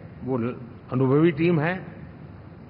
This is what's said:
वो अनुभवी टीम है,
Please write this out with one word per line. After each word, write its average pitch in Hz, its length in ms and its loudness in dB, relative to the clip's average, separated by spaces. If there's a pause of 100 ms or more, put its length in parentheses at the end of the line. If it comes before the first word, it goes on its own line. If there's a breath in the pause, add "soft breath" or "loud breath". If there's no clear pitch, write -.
(240)
वो 127 140 -2 (540)
अनुभवी 135 380 6
टीम 165 300 2
है, 180 260 -2 (840)